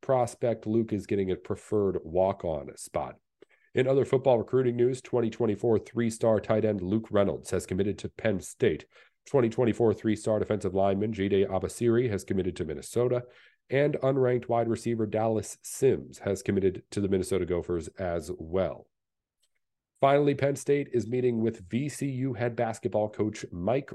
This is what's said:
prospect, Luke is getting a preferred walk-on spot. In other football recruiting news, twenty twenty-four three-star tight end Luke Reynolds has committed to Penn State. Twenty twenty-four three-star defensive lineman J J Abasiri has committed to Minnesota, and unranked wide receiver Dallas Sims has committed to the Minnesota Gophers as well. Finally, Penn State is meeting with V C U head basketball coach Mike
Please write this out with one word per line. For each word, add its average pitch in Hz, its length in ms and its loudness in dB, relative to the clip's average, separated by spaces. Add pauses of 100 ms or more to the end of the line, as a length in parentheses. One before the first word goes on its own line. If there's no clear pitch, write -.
prospect, 123 640 0
Luke 110 280 0
is 98 120 -4
getting 98 240 0
a 90 60 0
preferred 98 680 -2
walk-on 82 720 -2
spot. - 380 -6 (600)
In 131 100 4
other 135 200 4
football 131 340 4
recruiting 123 380 2
news, 123 240 2
twenty 117 280 0
twenty-four 110 500 2
three-star 113 600 0
tight 110 260 2
end 101 160 0
Luke 107 300 -2
Reynolds 98 400 0
has 90 140 -2
committed 98 340 -2
to 87 100 -8
Penn 104 300 -2
State. - 460 -2 (420)
Twenty 120 220 2
twenty-four 113 440 2
three-star 107 460 0
defensive 101 340 -2
lineman 98 400 2
J 95 160 0
J 98 160 4
Abasiri 113 640 0
has 98 140 -4
committed 92 320 -2
to 87 100 -6
Minnesota, 120 580 -2 (460)
and 147 320 2
unranked 131 460 2
wide 117 220 0
receiver 110 360 -2
Dallas 110 560 -2
Sims - 580 0
has 98 220 -2
committed 92 500 0
to 101 100 -2
the 98 80 0
Minnesota 92 360 0
Gophers 85 440 -4 (100)
as 85 400 -4
well. 80 480 -2 (1120)
Finally, 143 320 6
Penn 139 220 0
State 143 380 0
is 110 140 0
meeting 120 340 0
with 110 280 -2
V 135 180 -2
C 143 200 -6
U 131 260 -4
head 117 220 -4
basketball 110 520 -2
coach 107 440 -4
Mike 110 440 -2